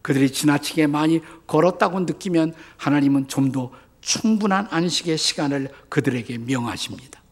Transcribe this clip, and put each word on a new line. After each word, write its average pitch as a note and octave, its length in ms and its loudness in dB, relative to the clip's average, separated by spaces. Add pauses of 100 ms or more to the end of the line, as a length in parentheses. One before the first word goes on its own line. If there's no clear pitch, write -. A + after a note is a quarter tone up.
그들이 C3+ 300 2
지나치게 D3 560 0
많이 D#3 340 2 (260)
걸었다고 F3+ 540 2
느끼면 D#3+ 520 0 (240)
하나님은 C#3 520 2
좀 C3+ 220 0
더 B2+ 200 -6 (300)
충분한 G#3 680 0
안식의 E3 480 0
시간을 C#3 540 -2 (160)
그들에게 B2 520 -2
명하십니다. A#2 840 -6 (100)